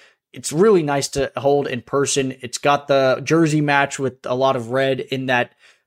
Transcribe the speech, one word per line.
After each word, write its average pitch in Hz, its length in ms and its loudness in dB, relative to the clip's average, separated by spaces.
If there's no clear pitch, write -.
it's - 200 -12
really 180 320 4
nice 143 240 -2
to 139 280 -4
hold 139 300 2
in 123 160 -8
person. 135 600 -2
It's - 160 -10
got 143 280 0
the 135 380 2
jersey 156 360 2
match 143 380 0
with 131 260 -6
a 127 120 -4
lot 135 180 2
of 117 160 -6
red 135 300 0
in 135 260 -6
that, 123 260 0